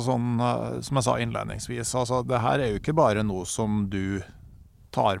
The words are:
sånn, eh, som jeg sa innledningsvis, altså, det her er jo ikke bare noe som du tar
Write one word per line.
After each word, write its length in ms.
sånn, 340
eh, 460
som 140
jeg 80
sa 120
innledningsvis, 800
altså, 260
det 200
her 180
er 100
jo 80
ikke 160
bare 320
noe 220
som 420
du 300
tar 260